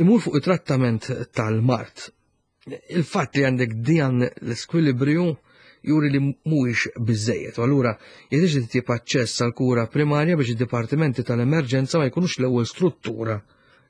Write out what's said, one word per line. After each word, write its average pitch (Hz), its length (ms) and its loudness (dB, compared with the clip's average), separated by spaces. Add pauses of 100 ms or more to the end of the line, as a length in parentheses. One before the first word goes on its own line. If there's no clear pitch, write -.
imur 208 180 6
fuq - 160 -2
it-trattament 131 680 0 (260)
tal-mart. 110 720 -2 (880)
Il-fatt 170 400 -2
li 139 140 2
għandek 123 340 0
dijan 131 460 2
l-eskwilibrju 147 960 0 (640)
juri 147 240 2
li 139 80 0
mhuwiex 139 720 -2
biżżejjed. 110 640 -2
U 117 80 0
allura 127 300 2 (340)
jeħtieġ 156 240 2
li 135 80 2
titjib 120 320 -2
aċċess 120 480 -2
għal 120 160 -2
kura 123 320 2
primarja 151 480 2
biex 120 160 0
id-dipartimenti 123 720 -2
tal-emerġenza 131 720 0
ma 143 80 2
jkunux 170 320 -2
l-ewwel 123 280 2
struttura 113 720 -4 (480)